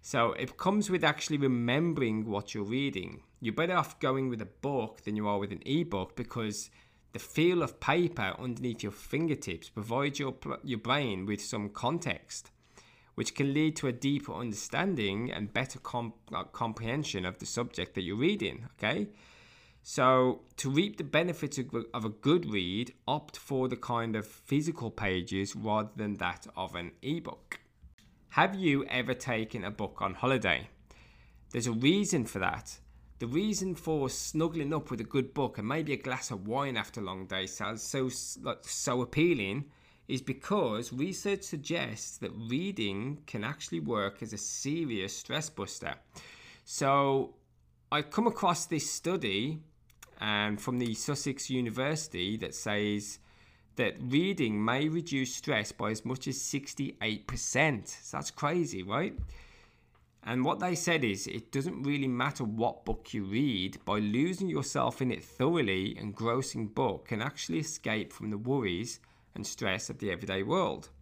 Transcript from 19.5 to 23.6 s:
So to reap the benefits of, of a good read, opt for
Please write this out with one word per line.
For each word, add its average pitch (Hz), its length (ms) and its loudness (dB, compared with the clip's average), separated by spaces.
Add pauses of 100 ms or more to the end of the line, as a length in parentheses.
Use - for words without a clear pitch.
So 131 600 6 (160)
to 135 140 -2
reap 196 260 2
the 165 60 -4
benefits 151 560 0
of, 123 80 -2 (260)
of 110 120 -2
a 110 40 2
good 147 420 4
read, 101 420 0 (140)
opt 147 300 -2
for 131 300 0